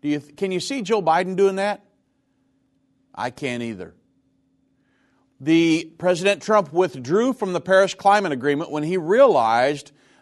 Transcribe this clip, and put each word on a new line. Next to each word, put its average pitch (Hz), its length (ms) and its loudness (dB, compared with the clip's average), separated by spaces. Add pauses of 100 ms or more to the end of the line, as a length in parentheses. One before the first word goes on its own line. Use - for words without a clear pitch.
Do 147 60 -6
you 147 120 -2
th-, - 180 -20
can 190 160 -4
you 180 80 -2
see 277 200 -8
Joe 208 200 -2
Biden 170 340 0
doing 196 220 2
that? 202 260 -4 (1300)
I 120 160 -8
can't 123 320 -8
either. 92 320 -10 (1500)
The 160 560 2
President 180 440 0
Trump 202 300 0
withdrew 175 640 0
from 190 180 -6
the 175 100 -4
Paris 190 320 2
Climate 202 380 2
Agreement 143 400 -4
when 151 120 -4
he 170 120 -4
realized 151 960 2 (300)